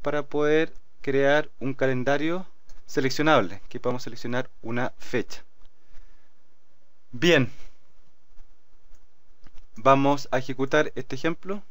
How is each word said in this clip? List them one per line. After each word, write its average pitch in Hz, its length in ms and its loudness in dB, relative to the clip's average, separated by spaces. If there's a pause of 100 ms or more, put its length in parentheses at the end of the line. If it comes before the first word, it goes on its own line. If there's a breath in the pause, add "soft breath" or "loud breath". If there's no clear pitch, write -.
para 147 220 2
poder 151 500 4 (300)
crear 139 480 4 (100)
un 131 140 0
calendario 143 720 2 (400)
seleccionable, 131 840 4
que 120 120 -2
podamos 123 220 0
seleccionar 123 480 -2 (120)
una 120 360 0
fecha. - 460 0 (1700)
Bien, 143 400 4 (2250 soft breath)
vamos 139 540 4
a 127 80 2
ejecutar 135 560 2
este - 220 -4
ejemplo 185 540 -2